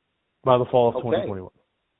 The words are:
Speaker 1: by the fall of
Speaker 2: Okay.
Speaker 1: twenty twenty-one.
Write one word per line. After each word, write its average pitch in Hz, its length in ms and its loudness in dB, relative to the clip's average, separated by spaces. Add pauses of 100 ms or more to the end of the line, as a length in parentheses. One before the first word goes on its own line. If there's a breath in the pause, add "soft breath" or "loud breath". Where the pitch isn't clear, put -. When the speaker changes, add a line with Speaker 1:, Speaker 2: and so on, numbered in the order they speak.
(440)
Speaker 1:
by 127 140 4
the 123 80 0
fall 123 240 2
of 117 80 -6
Speaker 2:
Okay. 123 60 -8
Speaker 1:
twenty 165 220 -2
twenty-one. 95 260 -10 (480)